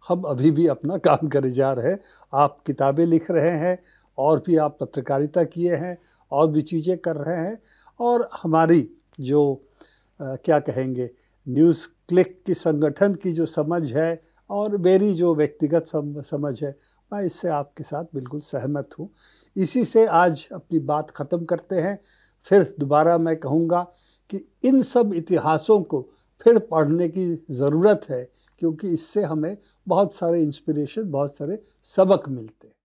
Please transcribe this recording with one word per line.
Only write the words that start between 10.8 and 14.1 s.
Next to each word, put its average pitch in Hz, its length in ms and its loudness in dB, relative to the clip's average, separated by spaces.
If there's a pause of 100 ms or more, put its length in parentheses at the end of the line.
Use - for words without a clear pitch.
न्यूज़ 156 400 2 (200)
क्लिक 180 380 0
की 180 80 -2
संगठन 156 600 0
की 180 180 -6
जो 160 140 -2
समझ 156 460 -4
है 165 300 -2 (280)